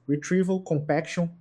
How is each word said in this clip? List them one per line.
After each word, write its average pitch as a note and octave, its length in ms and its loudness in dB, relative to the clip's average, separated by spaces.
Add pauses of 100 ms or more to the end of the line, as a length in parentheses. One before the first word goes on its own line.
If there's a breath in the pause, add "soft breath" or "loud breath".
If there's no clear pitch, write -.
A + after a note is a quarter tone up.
retrieval, F#3 560 0
compaction, D#3 680 0 (100)